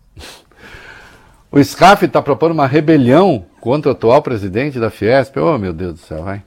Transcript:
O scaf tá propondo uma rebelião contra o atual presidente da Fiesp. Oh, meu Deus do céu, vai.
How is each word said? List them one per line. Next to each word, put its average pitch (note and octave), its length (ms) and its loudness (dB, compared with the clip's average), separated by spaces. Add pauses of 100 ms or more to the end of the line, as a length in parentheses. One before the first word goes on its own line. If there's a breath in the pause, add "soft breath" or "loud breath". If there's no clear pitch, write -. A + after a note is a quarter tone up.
(1500 loud breath)
O C#3 140 2
scaf F#3 460 4
tá D3 120 -2
propondo D3 300 -2
uma D3+ 160 -2
rebelião D3 760 2 (160)
contra C#3+ 280 -2
o B2+ 40 0
atual A#2+ 280 2
presidente A#2+ 600 -6
da A2+ 80 -2
Fiesp. B2+ 480 -2
Oh, D#3 200 -2
meu F#2+ 140 -4
Deus E2+ 220 -8
do E2 60 -16
céu, - 220 -14
vai. G2 260 -12